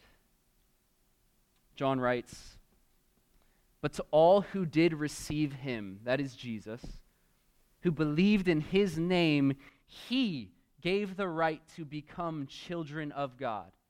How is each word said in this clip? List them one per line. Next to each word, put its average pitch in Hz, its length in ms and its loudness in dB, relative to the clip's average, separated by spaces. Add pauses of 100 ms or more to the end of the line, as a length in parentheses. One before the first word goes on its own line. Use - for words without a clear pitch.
(1800)
John 135 240 0
writes, - 580 -4 (1200)
"But 147 120 -2
to - 180 -8
all 170 300 8
who 190 240 -4
did 160 280 2
receive 147 600 -4
him," 113 500 -8
that 127 160 0
is 135 160 -4
Jesus, 110 480 -10 (1000)
"who 175 100 2
believed 175 560 4
in 156 140 4
his 185 360 0
name, 160 580 4 (320)
he 190 640 -4 (300)
gave 190 340 -2
the 190 140 -2
right 160 320 0 (140)
to 165 100 -10
become 151 600 -8
children 151 680 -8
of 135 260 -6
God, 107 340 -6 (180)